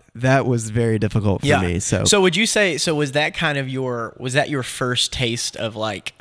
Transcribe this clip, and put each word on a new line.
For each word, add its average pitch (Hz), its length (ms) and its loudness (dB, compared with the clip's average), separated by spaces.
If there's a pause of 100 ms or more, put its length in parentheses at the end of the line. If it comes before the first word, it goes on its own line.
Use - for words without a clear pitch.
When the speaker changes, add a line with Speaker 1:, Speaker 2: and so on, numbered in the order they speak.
(160)
Speaker 1:
that 131 320 2
was 117 240 0
very 113 260 2
difficult 104 440 2
for 139 60 -2
Speaker 2:
Yeah. 143 140 4
Speaker 1:
me. 87 180 0
So. - 260 0
Speaker 2:
So 208 160 6
would 185 140 4
you 214 120 2
say, 190 320 2
so 165 160 0
was 147 160 0
that 147 240 0
kind 151 240 -2
of 131 100 -4
your, 127 500 -4
was 127 140 -6
that 147 160 2
your 139 140 -2
first - 500 -2
taste 117 420 -4
of, 110 200 -6
like, 107 460 -6